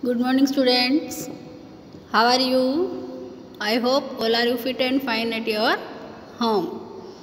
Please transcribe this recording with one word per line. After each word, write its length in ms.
Good 160
morning, 280
students. 800
How 140
are 160
you? 200
I 160
hope 280
all 160
are 120
you 100
fit 240
and 220
fine 320
at 120
your 260
home. 300